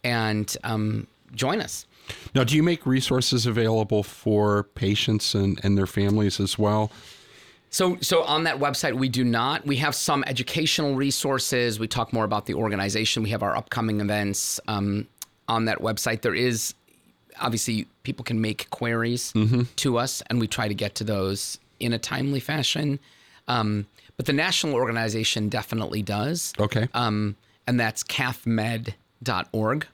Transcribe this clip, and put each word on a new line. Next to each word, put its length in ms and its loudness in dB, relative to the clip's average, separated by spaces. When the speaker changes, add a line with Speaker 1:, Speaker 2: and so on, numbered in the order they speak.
Speaker 1:
and, 600 0
um, 420 -2
join 260 0
us. 260 -8
Speaker 2:
Now, 80 6
do 140 4
you 60 6
make 220 2
resources 600 2
available 560 2
for 640 2
patients 600 0
and, 280 2
and 160 4
their 80 4
families 540 2
as 180 0
well? 320 2
Speaker 1:
So, 300 2
so 240 2
on 200 0
that 140 0
website, 360 0
we 140 0
do 160 0
not. 420 0
We 100 0
have 180 0
some 320 0
educational 680 0
resources. 840 0
We 80 -2
talk 260 -2
more 120 2
about 220 -2
the 80 -2
organization. 680 0
We 80 0
have 120 -2
our 140 0
upcoming 440 -2
events, 580 -2
um, 380 0
on 180 0
that 120 0
website. 440 -2
There 120 2
is, 400 0
obviously, 460 -2
people 220 -8
can 160 -2
make 300 -2
queries 640 -2
Speaker 2:
Mm-hmm. 280 4
Speaker 1:
to 220 0
us, 300 -2
and 120 0
we 80 0
try 200 -2
to 60 -2
get 220 -4
to 80 -4
those 540 -2
in 140 0
a 60 0
timely 420 -2
fashion. 580 -2
Um, 380 0
but 80 -2
the 80 2
national 400 0
organization 760 0
definitely 540 -2
does. 560 -2
Speaker 2:
Okay. 340 2
Speaker 1:
Um, 440 0
and 140 2
that's 220 -2
cathmed 920 -2
dot 300 -2
org. 420 0